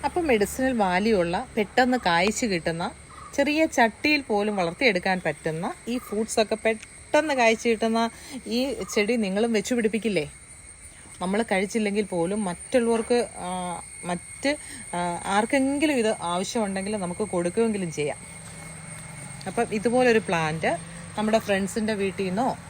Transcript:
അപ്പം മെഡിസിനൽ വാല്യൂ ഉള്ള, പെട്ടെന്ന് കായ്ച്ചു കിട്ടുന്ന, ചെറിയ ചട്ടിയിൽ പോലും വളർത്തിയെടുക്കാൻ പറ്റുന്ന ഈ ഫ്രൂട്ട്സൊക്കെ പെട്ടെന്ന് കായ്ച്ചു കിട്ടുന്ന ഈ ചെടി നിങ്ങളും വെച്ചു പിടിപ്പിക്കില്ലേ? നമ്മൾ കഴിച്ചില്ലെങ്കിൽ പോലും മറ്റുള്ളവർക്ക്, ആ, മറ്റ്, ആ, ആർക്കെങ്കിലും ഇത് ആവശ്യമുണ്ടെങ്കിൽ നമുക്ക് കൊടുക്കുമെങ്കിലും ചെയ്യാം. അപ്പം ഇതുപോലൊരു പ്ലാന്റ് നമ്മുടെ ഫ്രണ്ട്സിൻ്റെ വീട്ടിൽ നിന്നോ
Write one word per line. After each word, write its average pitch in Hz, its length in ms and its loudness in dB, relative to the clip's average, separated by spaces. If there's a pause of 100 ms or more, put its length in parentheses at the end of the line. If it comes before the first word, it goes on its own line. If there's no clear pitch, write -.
അപ്പം 339 240 0
മെഡിസിനൽ 247 420 2 (120)
വാല്യൂ 196 380 2
ഉള്ള, 170 140 0 (200)
പെട്ടെന്ന് 247 420 2 (100)
കായ്ച്ചു 190 440 2
കിട്ടുന്ന, 165 320 -2 (520)
ചെറിയ 294 240 2 (180)
ചട്ടിയിൽ 285 500 2
പോലും 208 320 0
വളർത്തിയെടുക്കാൻ 185 640 2
പറ്റുന്ന 160 420 -4 (260)
ഈ - 20 -2 (120)
ഫ്രൂട്ട്സൊക്കെ 220 500 -2 (100)
പെട്ടെന്ന് 294 760 0
കായ്ച്ചു 226 300 4
കിട്ടുന്ന 226 320 2 (540)
ഈ 247 40 2 (340)
ചെടി 214 200 2 (100)
നിങ്ങളും 208 320 2
വെച്ചു 226 220 0
പിടിപ്പിക്കില്ലേ? 208 480 0 (960)
നമ്മൾ 190 160 0 (120)
കഴിച്ചില്ലെങ്കിൽ 202 640 0
പോലും 180 340 0
മറ്റുള്ളവർക്ക്, 233 720 2 (280)
ആ, 180 40 -6 (580)
മറ്റ്, - 420 -4 (460)
ആ, - 20 -2 (360)
ആർക്കെങ്കിലും 277 680 2
ഇത് 214 80 2 (220)
ആവശ്യമുണ്ടെങ്കിൽ 196 720 -2
നമുക്ക് 175 200 -4 (100)
കൊടുക്കുമെങ്കിലും 180 640 0
ചെയ്യാം. 147 200 -4 (1300)
അപ്പം 226 160 0 (120)
ഇതുപോലൊരു 233 480 4
പ്ലാന്റ് 160 460 0 (460)
നമ്മുടെ 214 280 2
ഫ്രണ്ട്സിൻ്റെ 208 560 0
വീട്ടിൽ 196 260 -2
നിന്നോ 220 200 0 (220)